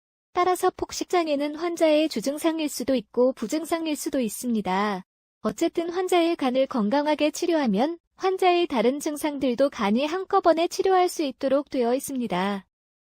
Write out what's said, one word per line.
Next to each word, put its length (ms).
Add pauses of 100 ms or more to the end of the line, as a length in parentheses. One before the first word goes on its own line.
(340)
따라서 420
폭식장애는 800
환자의 540
주증상일 580
수도 260
있고 380
부증상일 640
수도 240
있습니다. 840 (380)
어쨌든 480
환자의 480
간을 300
건강하게 640
치료하면 680 (180)
환자의 500
다른 340
증상들도 680
간이 340
한꺼번에 640
치료할 400
수 140
있도록 480
되어 240
있습니다. 720 (420)